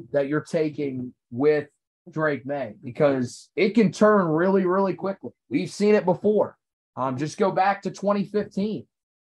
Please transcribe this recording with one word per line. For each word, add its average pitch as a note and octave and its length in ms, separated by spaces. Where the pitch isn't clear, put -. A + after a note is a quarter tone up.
that C#3+ 160
you're D3 140
taking C#3+ 720
with D3 380
Drake D3 340
Maye, C3 380
because C3+ 720
it G3+ 200
can G#3 180
turn G#3 340
really, F#3 380
really F#3 280
quickly. G3 380
We've F3+ 220
seen G#3 240
it F#3+ 80
before. F#3 540
Um, B2+ 200
just D3+ 200
go G3 120
back F#3+ 340
to F#3 80
twenty G3+ 340
fifteen G3+ 640